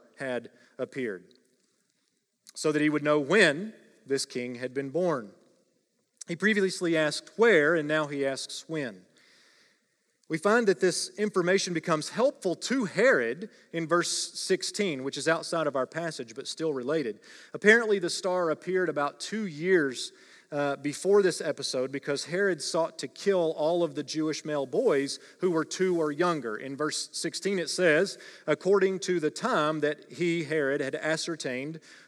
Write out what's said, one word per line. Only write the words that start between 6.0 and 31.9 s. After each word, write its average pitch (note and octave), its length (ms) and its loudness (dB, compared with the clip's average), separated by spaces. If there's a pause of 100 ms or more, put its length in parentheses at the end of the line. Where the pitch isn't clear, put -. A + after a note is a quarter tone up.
He F3 80 -8
previously F#3 640 0
asked D3+ 380 -2
where, F3 380 6
and D3+ 140 0
now D3+ 200 0
he C#3 180 -2
asks - 420 -6
when. B2+ 320 -6 (1300)
We D#3 100 -4
find A3 280 4
that F#3+ 140 4
this F3+ 380 0
information F#3 540 0
becomes D#3+ 360 -2
helpful G3+ 480 0
to B3+ 280 -2
Herod F3+ 640 2 (240)
in E3 140 -4
verse E3 240 2 (240)
sixteen, F3 720 -2
which C3+ 120 -6
is C#3 120 -4
outside D#3+ 400 0
of C#3 80 -2
our B2+ 100 0
passage D#3 480 -8
but C3 140 -12
still D#3 240 -4
related. C3 480 -2 (340)
Apparently, G#3 460 4
the E3+ 100 -2
star F3+ 400 0
appeared F3+ 380 0
about C#3+ 320 -2
two G#3+ 260 -6
years, D3+ 640 2 (400)
uh, C#3+ 260 -2
before E3 460 2
this F3 180 2
episode C3+ 520 -2
because C#3+ 320 -4
Herod F3+ 360 0
sought - 380 -2
to - 80 -8
kill F3 500 0
all E3+ 280 2
of D3 100 -2
the D3 80 -4
Jewish D3+ 420 -4
male D3 220 -2
boys C#3+ 540 0 (180)
who F3+ 140 0
were D#3+ 120 0
two F#3 360 0
or D3+ 100 0
younger. D3 460 0
In C3+ 180 -10
verse D3 380 -4
sixteen, F#3+ 480 -4
it D3 100 -4
says, F3 480 2 (300)
"According F#3+ 520 2
to F3+ 200 0
the D3+ 100 2
time D#3 480 0
that D3 320 -2
he, E3+ 320 0
Herod, C#3+ 380 0
had C3+ 160 -4
ascertained D#3 840 -4 (300)